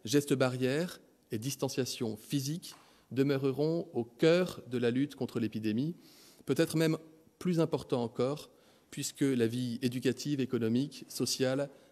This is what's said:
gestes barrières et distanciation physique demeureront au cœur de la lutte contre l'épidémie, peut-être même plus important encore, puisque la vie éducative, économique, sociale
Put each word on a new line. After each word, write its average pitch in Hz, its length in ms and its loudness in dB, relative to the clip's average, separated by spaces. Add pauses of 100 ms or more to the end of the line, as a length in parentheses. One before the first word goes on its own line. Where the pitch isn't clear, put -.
gestes 143 300 2
barrières 131 640 0 (320)
et 113 60 -2
distanciation 123 800 -4
physique 147 600 -6 (340)
demeureront 139 800 0
au 117 120 -2
cœur 170 640 2
de 123 100 -2
la 117 140 2
lutte 139 240 0
contre 120 240 -4
l'épidémie, 120 560 -2 (480)
peut-être 156 320 2
même 160 200 4 (440)
plus 180 180 0
important 143 460 0
encore, 127 460 -4 (420)
puisque - 300 -8
la 123 260 4
vie 120 340 -4
éducative, 131 580 0
économique, 123 680 0
sociale 131 600 0 (240)